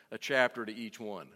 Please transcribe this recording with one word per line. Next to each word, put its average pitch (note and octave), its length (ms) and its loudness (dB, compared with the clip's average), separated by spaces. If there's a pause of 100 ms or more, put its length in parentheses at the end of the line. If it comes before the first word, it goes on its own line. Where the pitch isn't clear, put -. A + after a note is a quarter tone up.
(100)
a A2 80 -8
chapter B2 480 4
to G#2+ 80 -6
each A2 260 -10
one. G2 360 -8